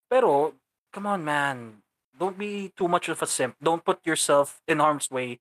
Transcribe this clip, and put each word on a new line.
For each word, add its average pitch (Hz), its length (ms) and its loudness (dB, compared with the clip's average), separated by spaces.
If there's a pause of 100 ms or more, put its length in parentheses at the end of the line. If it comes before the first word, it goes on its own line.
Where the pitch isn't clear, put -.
Pero, 156 480 4 (400)
come 202 160 -6
on, 185 160 -2
man. 131 560 -4 (320)
Don't 185 240 -4
be 202 400 -8
too 190 80 0
much 175 240 0
of 156 80 -6
a 160 80 -2
simp. 127 320 -4
Don't 165 240 0
put 185 240 0
yourself 147 640 2
in 156 80 2
harm's 147 320 0
way 127 300 -6